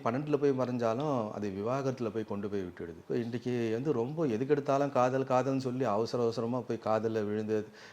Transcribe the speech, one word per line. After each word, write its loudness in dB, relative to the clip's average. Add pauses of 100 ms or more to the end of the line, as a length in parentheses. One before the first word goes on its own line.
பன்னெண்டுல 0
போய் 4
மறைஞ்சாலும் 0
அது -4
விவாகரத்துல -2
போய் -2
கொண்டு -4
போய் -2
விட்டுடுது. -8
இப்ப -6
இன்றைக்கு -2
வந்து 0
ரொம்ப 0
எதுக்கெடுத்தாலும் 2
காதல், 4
காதல்னு 2
சொல்லி -2
அவசர 0
அவசரமா 0
போய் -4
காதல்ல 2
விழுந்து, 0 (260)